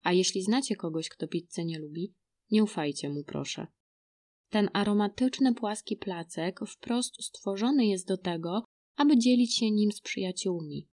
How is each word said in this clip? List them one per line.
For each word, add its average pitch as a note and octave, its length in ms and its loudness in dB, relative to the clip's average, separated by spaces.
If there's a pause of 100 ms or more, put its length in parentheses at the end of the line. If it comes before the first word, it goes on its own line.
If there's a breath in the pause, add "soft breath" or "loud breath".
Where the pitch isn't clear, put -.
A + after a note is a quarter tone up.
A F3+ 100 2
jeśli F#3 300 2
znacie A3 320 0
kogoś, D#3+ 340 -6
kto - 180 -8
pizzę E3+ 380 -6
nie E3 140 -4
lubi, D#3 340 -8 (380)
nie G#3+ 120 6
ufajcie D3+ 460 -2
mu, C#3+ 140 -4
proszę. - 440 -6 (840)
Ten G#3 240 2
aromatyczny, G#3+ 800 2
płaski G#3+ 440 -4
placek E3+ 720 -6
wprost - 560 -6
stworzony A3+ 640 0
jest F#3+ 220 0
do F#3 100 0
tego, F3 460 -4 (320)
aby D4 220 6
dzielić A#3+ 380 4
się A3 160 2
nim G#3 200 4
z - 100 -8
przyjaciółmi. E3+ 840 -4 (100)